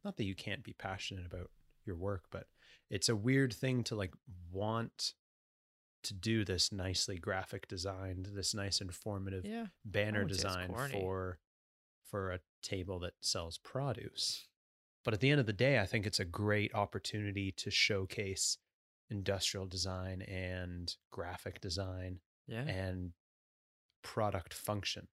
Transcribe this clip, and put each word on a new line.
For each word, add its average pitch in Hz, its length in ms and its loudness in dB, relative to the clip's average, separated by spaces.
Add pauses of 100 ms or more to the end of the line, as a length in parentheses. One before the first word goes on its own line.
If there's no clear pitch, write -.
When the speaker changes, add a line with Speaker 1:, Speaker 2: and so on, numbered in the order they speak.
Speaker 1:
Not 202 140 -6
that 113 80 0
you 98 100 -2
can't - 280 -6
be - 100 -12
passionate 95 520 -6
about 87 260 -8 (340)
your 95 120 -4
work, 95 340 -2
but 95 160 -8 (420)
it's 107 200 2
a 117 60 6
weird 127 380 4
thing 127 320 2
to, - 100 -2
like, 95 180 -2 (380)
want 107 640 -2 (920)
to - 100 -4
do 107 320 2
this 92 260 2
nicely 95 460 0
graphic 95 500 -4
designed, 95 600 -4
this 101 260 -2
nice 98 260 0
informative 95 680 -4
Speaker 2:
Yeah. 226 180 -4
I 208 40 -8 (180)
Speaker 1:
banner 104 340 2
Speaker 2:
wouldn't 95 160 2
say 92 80 0
it's 95 100 0
Speaker 1:
design 90 140 -2
Speaker 2:
corny. 113 340 -2
Speaker 1:
for, 92 380 -2 (640)
for 95 280 -4
a 90 80 -2 (220)
table 92 380 -2
that 90 220 -4
sells 85 360 -2
produce. - 920 -2 (560)
But 117 100 4
at 101 60 2
the 131 100 8
end 147 100 8
of 123 60 6
the 107 80 0
day, 123 260 8
I 98 60 6
think 104 220 2
it's - 120 2
a 92 60 2
great 104 480 4
opportunity 101 800 0
to - 180 -4
showcase 98 840 2 (520)
industrial 98 580 0
design 92 560 -2
and 90 720 -4 (160)
graphic 90 500 -6
design 92 600 -4 (260)
Speaker 2:
Yeah. 120 200 -4
Speaker 1:
and 92 460 -2 (920)
product 101 500 0
function 101 600 -4